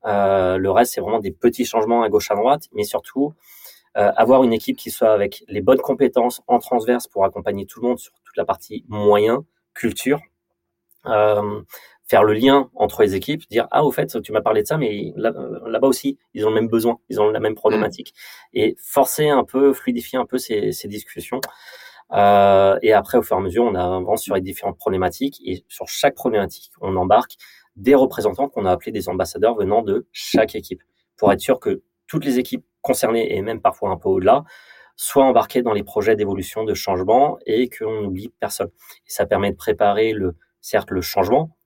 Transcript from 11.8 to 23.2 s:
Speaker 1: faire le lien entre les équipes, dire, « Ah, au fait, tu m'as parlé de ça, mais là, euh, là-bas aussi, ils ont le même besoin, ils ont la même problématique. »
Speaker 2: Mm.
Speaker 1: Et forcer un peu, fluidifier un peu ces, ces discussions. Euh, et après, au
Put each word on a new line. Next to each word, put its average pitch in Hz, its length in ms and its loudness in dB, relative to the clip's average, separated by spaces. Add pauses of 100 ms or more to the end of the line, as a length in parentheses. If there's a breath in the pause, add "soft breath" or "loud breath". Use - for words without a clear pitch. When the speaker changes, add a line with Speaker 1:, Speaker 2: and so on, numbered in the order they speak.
Speaker 1:
faire 101 140 6
le 107 100 4
lien 135 400 2
entre 107 300 0
les 98 100 2
équipes, 120 340 -6
dire, « 113 240 -2
Ah, 147 140 2
au 131 60 2
fait, - 320 -4
tu - 80 -14
m'as 107 100 0
parlé 107 220 0
de - 40 -4
ça, 151 120 -2
mais 104 360 -4
là, 110 200 -2
euh, - 340 -12
là-bas 120 180 0
aussi, 135 300 -2 (160)
ils 107 140 -2
ont - 20 2
le 110 60 0
même 113 120 0
besoin, 117 300 0 (120)
ils 107 120 -2
ont 107 80 4
la 107 100 -2
même 107 140 -2
problématique. » 107 640 -2 (380 loud breath)
Speaker 2:
Mm. - 40 -4
Speaker 1:
Et - 220 0
forcer - 500 0
un 139 140 2
peu, 139 280 4
fluidifier 123 460 -4
un 123 80 -2
peu 127 140 -4
ces, 107 320 -4
ces - 160 -10
discussions. 107 540 -10 (680 loud breath)
Euh, 101 680 6
et 110 100 4
après, 104 280 4
au - 20 0